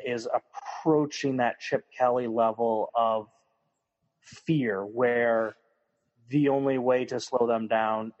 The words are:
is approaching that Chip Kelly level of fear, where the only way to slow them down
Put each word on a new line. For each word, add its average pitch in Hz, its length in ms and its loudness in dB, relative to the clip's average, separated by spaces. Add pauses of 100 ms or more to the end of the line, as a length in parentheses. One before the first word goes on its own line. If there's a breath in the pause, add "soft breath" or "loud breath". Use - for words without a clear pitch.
is 120 260 -4
approaching 147 1040 -2
that 120 200 0
Chip - 260 -4 (140)
Kelly 123 300 2
level 113 680 0
of 113 320 0 (960)
fear, 117 640 -2
where 117 720 0 (720)
the 143 200 2
only 135 300 2
way 127 260 2
to 123 140 -4
slow 120 300 0
them 113 180 0
down 110 540 -2